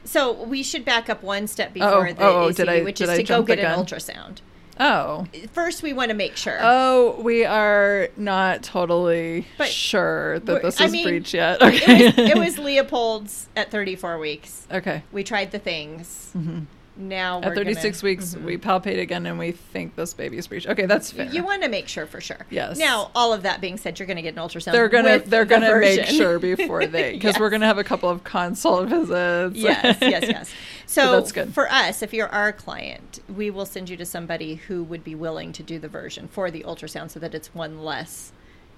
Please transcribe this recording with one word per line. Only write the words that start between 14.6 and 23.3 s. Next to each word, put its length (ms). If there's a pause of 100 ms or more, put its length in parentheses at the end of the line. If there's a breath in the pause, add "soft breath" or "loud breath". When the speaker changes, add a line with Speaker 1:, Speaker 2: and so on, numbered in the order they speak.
Speaker 2:
Okay. 400
Speaker 1:
We 120
tried 280
the 80
things. 760
Speaker 2:
Mm-hmm. 220 (400)
Speaker 1:
Now 420
Speaker 2:
At 80
Speaker 1:
we're 80
Speaker 2:
thirty-six 440
Speaker 1:
gonna, 100
Speaker 2:
weeks, 220
Speaker 1:
mm-hmm. 100
Speaker 2:
we 140
palpate 420
again 280
and 100
we 140
think 440
this 200
baby's 320
breech. 180
Okay, 220
that's 240
fair. 160
Speaker 1:
You 160
wanna 260
make 180
sure 200
for 120
sure. 200 (100)
Speaker 2:
Yes. 300
Speaker 1:
Now, 340
all 200